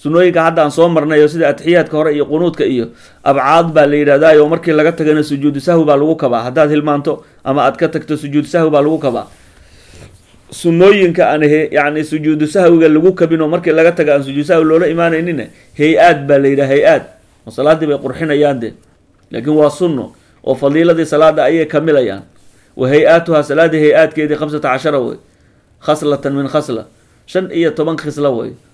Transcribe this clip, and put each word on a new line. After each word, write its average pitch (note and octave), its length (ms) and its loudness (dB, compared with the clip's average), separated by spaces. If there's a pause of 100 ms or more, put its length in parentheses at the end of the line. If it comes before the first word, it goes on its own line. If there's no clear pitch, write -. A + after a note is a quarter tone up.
Sunnooyinka E3 400 2
hadda E3 220 0
aan D3 60 -2
soo E3 180 2
marnay D#3 340 2
oo D3+ 60 4
sida D#3+ 200 -2
atixiyaadka D#3+ 480 0
hore D#3 180 0
iyo C#3+ 120 -2
qunuudka D#3+ 400 -2
iyo A#2 200 -2 (380)
abcaad C#3+ 480 2
baa D3+ 140 2
la D3 100 0
yidhahdaa, D3 460 4
oo D3 60 2
markii E3 260 -2
laga D3+ 180 2
tagana D3+ 300 0
sujuudu C#3+ 380 -4
sahwi E3 240 2
baa D3 120 2
lagu D#3 200 0
kabaa. A#2+ 260 -2
Haddaad D3 280 0
hilmaanto D3 540 -2 (200)
ama C#3 180 -2
aad C3 160 0
ka E3 100 0
tagto, D3+ 280 -6
sujuudu D3 320 -4
sahwi D#3+ 220 0
baa D3 120 2
lagu D#3 160 0
kabaa. A#2 280 -4 (1200)
Sunnooyinka F3 800 2
aan D3+ 120 -2
he-, D3+ 300 2
yacni D3 320 -2
sujuudu D3+ 420 -2
sahwiga E3 420 4
lagu D#3 260 4
kabin E3 260 0
oo D#3 80 0
markii E3+ 240 -2
laga E3 200 4
taga D3+ 260 0
aan C#3+ 60 -4
sujuudu C#3 200 -6
sahwi E3 200 2
loola D#3+ 260 2
imaanaynin, E3 580 -2 (300)
hay'aad D3+ 500 2
baa C#3+ 100 4
la C#3 100 2
yidhaha, C#3 200 0
hay'aad. C#3+ 340 2 (440)
Oo A#2 40 -18
salaaddii D#3 360 0
bay C#3+ 160 0
qurxinayaan C#3+ 580 -2
de. A2+ 140 -10 (580)
Laakiin C3 240 -4
waa D3+ 140 4
sunno C#3+ 420 -4 (320)
oo C3 100 0
fadiiladii D#3+ 520 0
salaadda D3+ 400 2
ayay D#3 200 0
kamilayaan. D3 560 -2 (540)
Wa B2+ 120 -2
hay'atuha, D#3+ 540 0
salaadii D#3 380 -2
hay'aadkeedii D3+ 560 0
khamsata D3 320 -6
cashara C3+ 320 -2
wey. A#2+ 160 -6 (680)
Khaslatan D3 520 -2
min C#3 140 -4
khasla. C3 360 -6 (420)
Shan F#3 240 -4
iyo E3 200 -2
toban D#3+ 260 -4
khisla C#3+ 340 -4
wey. A2+ 220 -6 (220)